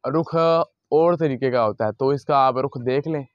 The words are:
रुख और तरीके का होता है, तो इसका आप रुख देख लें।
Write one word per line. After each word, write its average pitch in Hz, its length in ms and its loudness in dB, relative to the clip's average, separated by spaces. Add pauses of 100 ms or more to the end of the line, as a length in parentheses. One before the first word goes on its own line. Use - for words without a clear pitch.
रुख 160 260 -2
और 165 800 2
तरीके 135 340 -2
का 123 100 2
होता 107 260 0
है, 107 60 -2
तो 135 200 -2
इसका 143 260 -2
आप 131 200 2
रुख 135 220 -4
देख 131 260 -2
लें। 156 160 -4 (120)